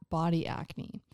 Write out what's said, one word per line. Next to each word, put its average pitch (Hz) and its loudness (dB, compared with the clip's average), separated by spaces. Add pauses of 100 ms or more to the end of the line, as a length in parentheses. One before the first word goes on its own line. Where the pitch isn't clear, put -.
body 165 4
acne. - -8 (120)